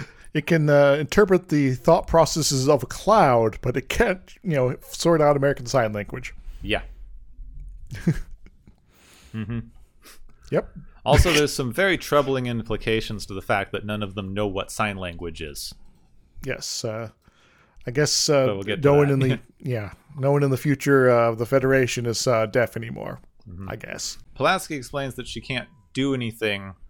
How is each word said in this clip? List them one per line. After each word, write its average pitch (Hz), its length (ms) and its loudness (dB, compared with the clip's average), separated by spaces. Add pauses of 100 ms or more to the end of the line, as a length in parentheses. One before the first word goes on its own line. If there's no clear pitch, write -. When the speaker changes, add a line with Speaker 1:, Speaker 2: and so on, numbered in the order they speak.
(340)
Speaker 1:
It 151 140 -2
can, 156 220 4
uh, 143 300 6
interpret 190 500 2
the 139 260 2
thought 165 320 4
processes 143 600 2
of 143 160 4
a 120 40 -6
cloud, 135 720 4
but 127 160 -2
it 131 120 -4
can't, 196 440 -2 (100)
you 190 120 -2
know, 127 200 0 (140)
sort 170 320 2
out 147 160 6
American 139 280 0
Sign 113 280 0
Language. 107 400 -8 (280)
Speaker 2:
Yeah. 104 200 -2 (1120)
Speaker 1:
<laughs> - 140 -10 (1300)
Speaker 2:
Mm-hmm. 110 260 -8 (920)
Speaker 1:
Yep. - 180 -2 (360)
Speaker 2:
Also, 147 280 6
there's 147 200 2
some 127 180 -4
very 180 260 2
troubling 135 500 0
implications 110 800 -4
to 101 60 -12
the 95 80 -8
fact 98 320 -2
that 101 120 -8
none 104 160 -6
of 95 140 -8
them 98 180 -8
know 104 140 -2
what 95 240 -6
sign 104 260 -4
language 85 440 -10
is. 73 320 -12 (720)
Speaker 1:
Yes, - 400 -8
uh, 110 240 -8 (760)
I 127 60 -6
guess, 147 380 0
uh, 135 180 4
Speaker 2:
But 107 80 0
we'll 98 80 -6
get 104 180 -4
to 139 80 4
Speaker 1:
no 143 60 6
one 147 120 6
Speaker 2:
that. 139 60 2
Speaker 1:
in 135 60 2
the, 127 200 0 (200)
Speaker 2:
<laughs> - 0 -
Speaker 1:
yeah, 107 320 -6 (260)
no 135 140 2
one 143 120 2
in 139 80 2
the 131 60 2
future, 135 520 2
uh, 117 220 4
of 113 60 -6
the 117 80 -4
Federation 131 600 2
is, 117 220 -4
uh, 113 180 2
deaf 113 320 0
anymore, 113 420 -10 (280)
Speaker 2:
Mm-hmm. 92 220 -14
Speaker 1:
I - 60 -8
guess. - 420 -12 (160)
Speaker 2:
Pulaski 170 420 -2
explains 135 400 -8
that 120 120 -10
she - 120 -12
can't 123 300 -8 (240)
do 135 220 0
anything 104 580 -6 (160)